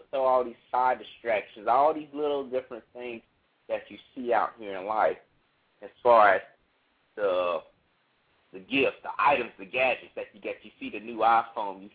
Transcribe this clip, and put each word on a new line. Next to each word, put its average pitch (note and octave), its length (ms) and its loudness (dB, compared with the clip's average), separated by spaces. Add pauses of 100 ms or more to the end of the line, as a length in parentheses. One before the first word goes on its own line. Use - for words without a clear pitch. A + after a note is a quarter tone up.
throw C3+ 140 -2
all B2+ 200 4
these A#2+ 120 -10 (160)
side B2+ 260 2
distractions, G#2+ 720 -6
all C#3 260 4
these D3+ 200 -10
little C#3+ 320 -2
different B2 380 -8 (120)
things B2 260 -12 (480)
that A2 200 -6
you G#2 80 -16 (180)
see A#2+ 180 -2
out G2+ 240 0
here G2+ 180 -10
in F#2 120 -8
life G#2 300 2 (680)
as G2+ 80 -18 (100)
far A2 340 8
as F#2+ 60 0 (760)
the F2+ 460 -2 (920)
the F#2+ 60 -14
gifts, G2+ 440 -2
the - 60 -10 (100)
items, B2 400 2
the G2 60 -14
gadgets A#2+ 500 -4
that G#2 180 -10
you G#2+ 60 -20
get. G2+ 240 -10
You G#2+ 160 -20
see C3+ 100 -12
the G#2+ 100 -10
new A2+ 180 -12
iPhone, A2 680 0
you G2+ 100 -20